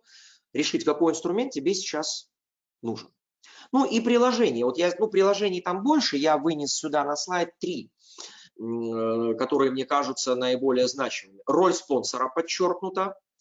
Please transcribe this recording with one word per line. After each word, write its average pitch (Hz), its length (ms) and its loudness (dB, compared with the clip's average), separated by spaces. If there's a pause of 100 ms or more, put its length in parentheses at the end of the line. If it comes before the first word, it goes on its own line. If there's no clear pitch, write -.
(520)
решить, 151 320 -2
какой 160 280 2
инструмент 185 400 -2
тебе - 240 -2
сейчас - 520 -6 (540)
нужен. 113 280 -8 (640)
Ну 262 140 4
и 226 160 0
приложение. 233 640 2
Вот 131 140 0
я, 175 180 2
ну, 214 100 2
приложений 196 540 2
там 185 220 -4
больше, 269 340 2
я 151 220 4
вынес 147 340 -2
сюда 147 300 0
на 143 120 -2
слайд 175 440 -2
три, 170 320 -8 (680)
м, 113 340 -4
э, 113 420 0
которые 139 340 2
мне 131 160 -2
кажутся 135 480 -2
наиболее 127 540 2
значимыми. 123 580 -6
Роль 165 300 4
спонсора 131 580 -2
подчеркнута, 185 800 -2 (280)